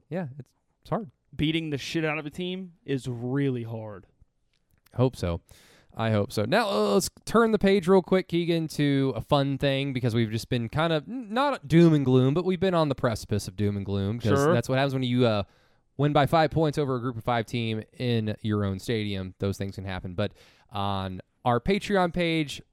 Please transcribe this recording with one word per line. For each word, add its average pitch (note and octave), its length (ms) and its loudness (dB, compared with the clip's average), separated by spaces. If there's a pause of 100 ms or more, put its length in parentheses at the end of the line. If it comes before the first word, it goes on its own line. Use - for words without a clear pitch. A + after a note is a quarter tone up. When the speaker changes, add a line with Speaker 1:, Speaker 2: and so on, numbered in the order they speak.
Speaker 1:
Yeah, E3+ 180 -6 (120)
it's, - 100 -18 (320)
it's - 80 -20
hard. F#3+ 220 -6 (240)
Speaker 2:
Beating D#3 340 0
the C#3 80 -4
shit E3 260 -4
out D#3 140 -2
of D3+ 80 -8
a D3 60 -8
team F3+ 400 -8 (140)
is C3 220 -4
really B2 560 -2
hard. A2 440 -12 (880)
Speaker 1:
Hope B2+ 200 2
so. E2+ 260 -4 (540)
I A2+ 160 0
hope G#2 200 2
so. G#2 140 -2
Now, G3+ 240 2
uh, G#3 240 0
let's G3 160 2 (160)
turn A3+ 260 4
the G#3 80 2
page G3 280 2
real F#3+ 140 6
quick, F#3 280 0
Keegan, E3 400 0
to C#3 460 2
a A2 60 -6
fun C#3 360 2
thing, C#3 340 -2
because A#2+ 240 0
we've A2+ 160 2
just A2+ 180 -4
been A#2 200 -2
kind E3 240 -2
of, D3+ 140 -4
n-, A#3 240 -10
not B3+ 360 -2
doom E3 260 8
and C#3+ 120 2
gloom, C3 280 4
but F3 120 0
we've F#3 140 0
been F#3+ 140 2
on D#3+ 160 2
the C3 60 -2
precipice G#2+ 520 -4
of F#2+ 80 -12
doom G2+ 200 0
and G2 100 -6
gloom, G2 340 -2
'cause A2+ 100 -2 (100)
Speaker 2:
Sure. D3 140 4
Speaker 1:
that's A#2 160 0
what C3 80 0
happens C3+ 160 0
when C3 100 -2
you, B2 220 2
uh, G#2 180 2 (540)
win D3 160 2
by D3 120 4
five D#3+ 260 2
points D#3 260 0
over C3+ 180 0
a A#2+ 60 -4
group A#2+ 160 -6
of A2 60 -12
five A#2 220 0
team A2+ 380 -4 (140)
in A2+ 440 -2
your G#2 240 0
own F#2+ 140 -2
stadium. G2+ 600 -4
Those G2+ 180 -2
things G2 180 -6
can F#2+ 100 -12
happen. F#2 280 -8
But G2+ 180 -2 (400)
on F#2+ 500 -4 (220)
our A#2+ 160 2
Patreon F#3+ 540 0
page E3 480 -2 (120)